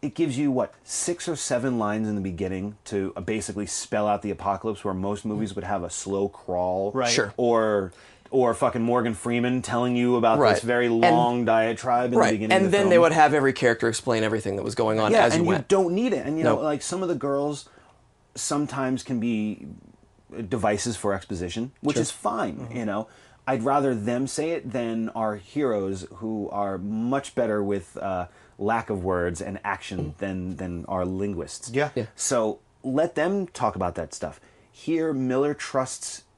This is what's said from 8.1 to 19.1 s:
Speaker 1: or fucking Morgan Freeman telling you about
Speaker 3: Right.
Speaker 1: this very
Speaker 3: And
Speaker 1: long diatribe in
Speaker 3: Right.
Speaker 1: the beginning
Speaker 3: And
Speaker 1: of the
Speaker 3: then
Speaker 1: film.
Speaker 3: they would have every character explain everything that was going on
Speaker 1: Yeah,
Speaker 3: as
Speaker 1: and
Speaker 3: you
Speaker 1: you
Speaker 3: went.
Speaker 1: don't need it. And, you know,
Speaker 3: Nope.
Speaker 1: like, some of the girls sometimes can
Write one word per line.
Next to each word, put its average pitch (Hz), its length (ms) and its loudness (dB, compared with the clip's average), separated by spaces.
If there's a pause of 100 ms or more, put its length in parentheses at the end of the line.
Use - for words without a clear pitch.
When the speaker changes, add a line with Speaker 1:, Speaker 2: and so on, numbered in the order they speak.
Speaker 1:
or 123 220 4
fucking 117 280 0
Morgan 120 320 2
Freeman 120 480 -2
telling 123 360 0
you 123 180 4
about 113 240 4
Speaker 3:
Right. 113 160 6
Speaker 1:
this - 80 -2
very 120 220 2
Speaker 3:
And 117 160 4
Speaker 1:
long 120 420 4
diatribe 117 720 2
in 170 60 6
Speaker 3:
Right. 147 80 6
Speaker 1:
the 110 60 4
beginning 110 220 2
Speaker 3:
And 190 120 4
Speaker 1:
of 175 40 2
the 202 60 4
Speaker 3:
then 196 60 4
Speaker 1:
film. 190 80 4
Speaker 3:
they 175 80 10
would 165 120 8
have 156 220 6
every 135 180 4
character 117 380 2
explain 113 340 0
everything 104 320 -2
that 101 80 -4
was 110 120 -4
going 110 260 2
on 107 100 4
Speaker 1:
Yeah, 220 140 8
Speaker 3:
as 120 80 4
Speaker 1:
and 170 100 4
Speaker 3:
you 170 60 2
Speaker 1:
you 190 60 4
Speaker 3:
went. - 120 -4
Speaker 1:
don't 190 260 4
need 226 200 0
it. 139 120 -2
And, 151 120 -2
you 160 80 0
know, 113 100 6
Speaker 3:
Nope. - 80 -4
Speaker 1:
like, 151 180 -2
some 185 220 -4
of 175 60 -2
the 170 60 0
girls 143 520 -2 (680)
sometimes 131 680 -2
can 123 160 -4